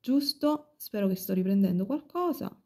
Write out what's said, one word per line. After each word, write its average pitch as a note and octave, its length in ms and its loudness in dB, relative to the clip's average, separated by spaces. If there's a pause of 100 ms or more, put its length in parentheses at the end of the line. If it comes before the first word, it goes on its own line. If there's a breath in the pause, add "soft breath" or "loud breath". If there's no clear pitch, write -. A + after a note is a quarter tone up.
giusto, C#4+ 760 0
spero G3+ 320 -2
che F#3 80 0
sto F#3+ 160 -6
riprendendo F#3 520 2
qualcosa D#4 800 -4